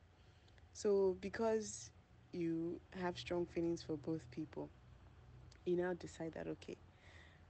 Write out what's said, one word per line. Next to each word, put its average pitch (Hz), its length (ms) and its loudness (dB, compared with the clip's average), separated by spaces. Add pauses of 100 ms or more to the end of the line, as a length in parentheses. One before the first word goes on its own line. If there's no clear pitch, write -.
(720)
So, 196 480 6
because 214 720 0 (400)
you 165 480 0 (220)
have 175 160 0
strong 175 280 0
feelings 170 380 0
for 160 140 -2
both 160 340 -4
people, 151 380 -6 (960)
you 180 120 4
now 180 160 4
decide 165 400 -6
that, 165 140 -6
"Okay, - 300 -6 (720)